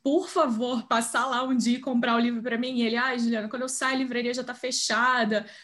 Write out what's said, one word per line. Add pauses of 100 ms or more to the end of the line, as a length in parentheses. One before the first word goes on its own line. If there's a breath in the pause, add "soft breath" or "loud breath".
por
favor,
passar
lá
um
dia
e
comprar
o
livro
pra
mim?"
E
ele,
"Ai,
Juliana,
quando
eu
saio,
a
livraria
já
tá
fechada. (180 loud breath)